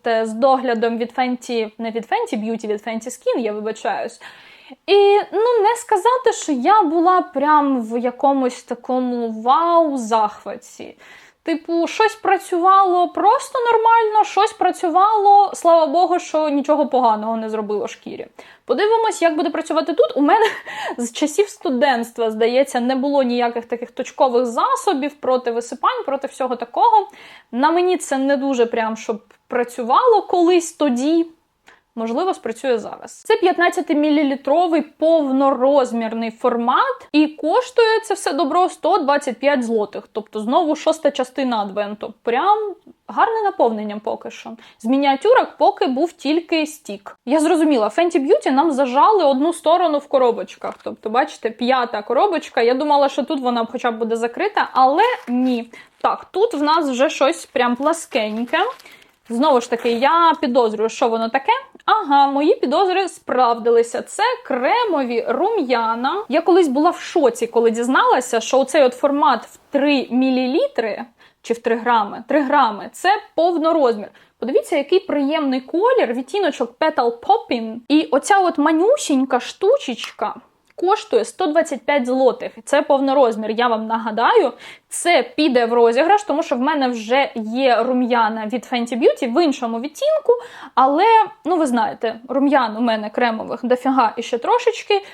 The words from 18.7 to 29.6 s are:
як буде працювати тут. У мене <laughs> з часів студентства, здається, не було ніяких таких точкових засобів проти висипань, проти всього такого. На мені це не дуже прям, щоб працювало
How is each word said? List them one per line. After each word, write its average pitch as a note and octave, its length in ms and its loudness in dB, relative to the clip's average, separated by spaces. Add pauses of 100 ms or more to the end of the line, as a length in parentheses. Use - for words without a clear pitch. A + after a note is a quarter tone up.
як E4+ 140 2
буде F4 140 -2
працювати D#4+ 440 -4
тут. - 240 0
У C4+ 40 0
мене G4 240 4 (260)
<laughs> - 260 -10
з A#3+ 160 -8
часів D4+ 360 -2
студентства, A#3+ 840 -2
здається, A#3+ 480 0
не B3 160 0
було C#4 280 0
ніяких A#3+ 420 -2
таких A#3+ 260 -10
точкових B3+ 540 0
засобів D4 680 -2
проти B3 380 -2
висипань, C#4 540 -4
проти C#4 220 -6
всього B3+ 280 -6
такого. G4+ 520 2 (440)
На C4+ 200 2
мені F4+ 260 2
це - 200 -4
не C4+ 200 0
дуже C4 280 0
прям, A3+ 320 -2
щоб G#3+ 260 -8 (240)
працювало C4 760 0